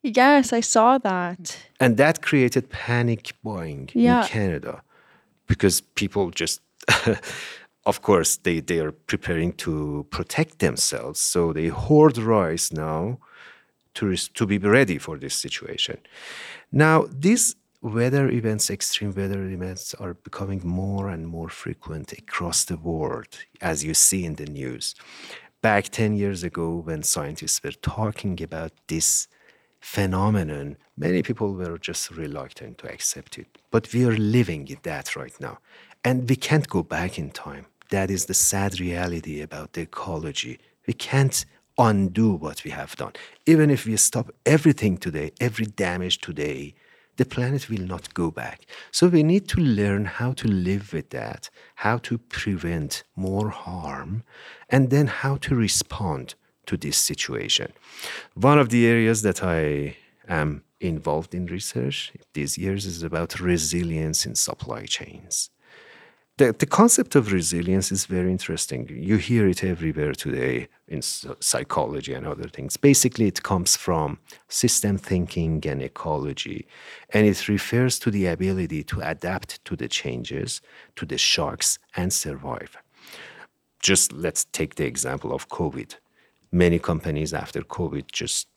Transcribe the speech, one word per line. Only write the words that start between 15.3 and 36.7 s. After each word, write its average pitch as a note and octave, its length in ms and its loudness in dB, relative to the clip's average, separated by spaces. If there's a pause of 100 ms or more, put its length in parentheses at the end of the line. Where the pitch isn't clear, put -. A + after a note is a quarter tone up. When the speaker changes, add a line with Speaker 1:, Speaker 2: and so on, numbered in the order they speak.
Speaker 2:
situation. - 640 -6 (720)
Now, D#3 400 6
these F#3 440 2 (260)
weather B2+ 480 2
events, A2 400 0
extreme G2+ 460 -4
weather G2 320 -4
events, F#2 480 -8
are F2+ 180 -10
becoming G2 500 -8
more G2 460 -2
and E2 180 -8
more E2 220 -10
frequent - 640 -10
across - 520 -4
the F3+ 120 -6
world, - 600 -6 (220)
as D#3 220 -2
you D#3+ 120 -4
see - 280 4
in D#2 120 -4
the D2 100 -10
news. C2+ 500 -10 (680)
Back G#2 280 4
ten G#2+ 260 0
years G2 280 -2
ago, E2+ 320 -4
when D#2+ 280 -6
scientists - 600 -4
were C#3+ 80 -6 (100)
talking G2+ 640 -4
about D#2+ 280 -8 (160)
this - 400 0 (520)
phenomenon, F#2 1000 0 (200)
many - 260 0
people G#2+ 300 -2
were F2 240 -8
just - 340 -8
reluctant C#2+ 680 -12
to - 140 -16
accept - 460 -6
it. - 80 -16 (240)
But A2+ 220 0
we B2 120 4
are A2+ 100 4
living G#2 520 2
in C#3 160 -12
that - 320 -6
right B2+ 260 -12
now. - 160 -10 (460)
And B2 260 2
we C3 60 6
can't - 340 2
go E2+ 140 0